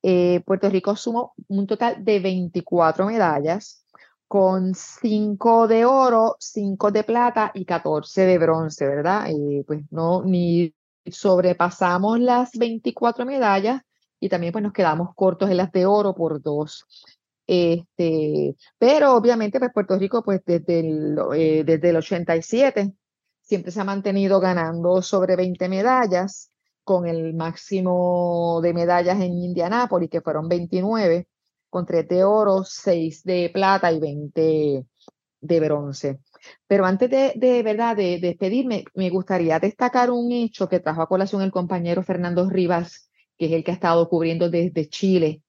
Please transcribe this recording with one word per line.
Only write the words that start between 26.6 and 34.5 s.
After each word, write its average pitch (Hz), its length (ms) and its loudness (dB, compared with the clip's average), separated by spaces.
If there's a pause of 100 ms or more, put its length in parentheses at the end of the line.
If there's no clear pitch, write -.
con 180 200 0
el 165 280 -4
máximo 175 1300 -2
de 170 100 0
medallas 175 460 2
en 175 140 -2
Indianápolis, 180 760 -2
que 170 120 -4
fueron 156 260 -4
veintinueve, 175 800 0 (420)
con 180 160 -4
tres 165 220 -2
de 180 160 2
oro, 202 420 4
seis 165 600 -4
de 180 280 0
plata 190 380 2
y 160 80 0
veinte 147 840 0 (560)